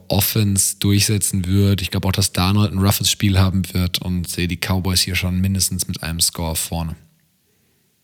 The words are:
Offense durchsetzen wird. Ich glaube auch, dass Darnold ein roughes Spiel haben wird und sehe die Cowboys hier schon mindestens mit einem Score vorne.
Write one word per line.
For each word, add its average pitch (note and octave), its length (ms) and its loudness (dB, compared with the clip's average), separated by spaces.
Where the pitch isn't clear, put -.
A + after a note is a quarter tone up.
Offense G2 720 0
durchsetzen G2+ 680 2
wird. G2 360 4
Ich F2+ 80 -4
glaube F#2+ 160 -2
auch, F#2 60 0
dass - 200 0
Darnold G2 400 2
ein F#2+ 60 -2
roughes G2 320 2
Spiel G2 280 2
haben F#2+ 240 2
wird F2+ 260 -2
und F2+ 280 -4
sehe - 180 -2
die F2 100 -4
Cowboys F#2 440 0
hier F#2 160 -2
schon F2+ 240 -2
mindestens F#2+ 480 0
mit F2 160 -6
einem E2+ 160 -4
Score E2 340 -2
vorne. E2 400 -6